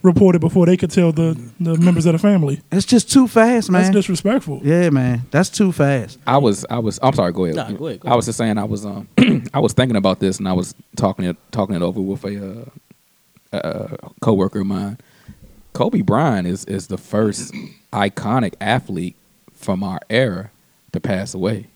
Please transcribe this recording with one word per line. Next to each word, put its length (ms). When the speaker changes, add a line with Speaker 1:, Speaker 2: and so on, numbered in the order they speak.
Speaker 1:
reported 380
before 260
they 120
could 120
tell 220
the, 260
the 180
members 280
of 80
the 60
family. 420
Speaker 2:
It's 140
just 260
too 160
fast, 420
man. 140
Speaker 1:
That's 100
disrespectful. 720
Speaker 2:
Yeah, 280
man. 380
That's 200
too 240
fast. 520
Speaker 3:
I 120
was, 320
I 100
was, 240
I'm 100
sorry, 200
go 100
ahead. 140
Speaker 4:
Nah, 140
go 160
ahead, 120
go 100
Speaker 3:
I 60
was 80
Speaker 4:
ahead. 60
Speaker 3:
just 80
saying 200
I 60
was, 220
um, 320
<clears throat> 260
I 60
was 140
thinking 240
about 240
this 180
and 80
I 60
was 200
talking 300
it, 100
talking 240
it 60
over 180
with 240
a, 420
uh, 60
a 400
coworker 400
of 60
mine. 300
Kobe 280
Bryant 460
is, 180
is 220
the 100
first 560
iconic 680
athlete 560
from 300
our 160
era 400
to 80
pass 320
away. 420